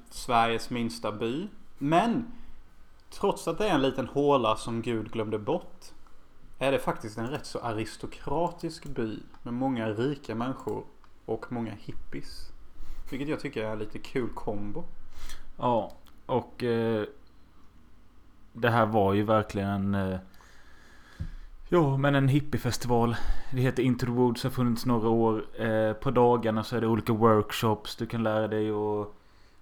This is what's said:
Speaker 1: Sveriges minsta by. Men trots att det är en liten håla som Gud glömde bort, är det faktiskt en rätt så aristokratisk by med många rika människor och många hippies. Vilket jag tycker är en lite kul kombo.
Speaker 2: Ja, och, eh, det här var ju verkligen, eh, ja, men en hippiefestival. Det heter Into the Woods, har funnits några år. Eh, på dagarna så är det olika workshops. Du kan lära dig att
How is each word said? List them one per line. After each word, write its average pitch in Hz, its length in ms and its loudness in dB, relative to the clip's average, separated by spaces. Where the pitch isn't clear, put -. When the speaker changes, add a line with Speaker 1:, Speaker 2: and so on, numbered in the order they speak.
Speaker 1:
Sveriges 117 600 0
minsta 117 420 -4
by. 117 360 -4
Men 165 480 2
trots - 380 -2
att 165 100 -4
det 214 100 0
är 185 60 2
en 135 80 4
liten 131 240 0
håla 135 500 4
som 117 260 -4
Gud 110 300 -2
glömde 110 260 -2
bort, 131 460 -4
är 135 140 0
det 131 60 2
faktiskt 117 400 -4
en 117 120 -4
rätt 143 160 -6
så - 120 -6
aristokratisk 139 1300 -4
by 123 320 -4
med 120 120 -6
många 123 340 0
rika 117 460 -2
människor 110 500 -4
och - 280 -4
många 117 260 -4
hippies. - 720 -4
Vilket 143 180 -4
jag 147 120 -2
tycker 113 240 -4
är 107 80 -2
en 110 60 -4
lite 104 200 -6
kul 120 360 -2
kombo. 104 500 -2
Speaker 2:
Ja, 117 340 0
och, - 380 -2
eh, 113 400 2
det 117 180 2
här 113 160 6
var 104 260 6
ju 104 100 4
verkligen, 101 720 2
eh, 95 240 0
ja, 147 280 6
men 143 180 4
en 139 140 6
hippiefestival. 120 880 2
Det 131 80 2
heter 127 220 2
Into 123 240 2
the 120 60 0
Woods, 123 300 4
har 131 80 0
funnits 120 360 0
några 113 220 4
år. 113 360 4
Eh, 110 300 2
på 107 180 -2
dagarna 113 540 4
så 123 120 -4
är 113 40 0
det 113 60 2
olika 113 260 2
workshops. 107 840 4
Du 117 100 -4
kan 113 160 -4
lära 110 260 2
dig 107 220 0
att 104 380 -2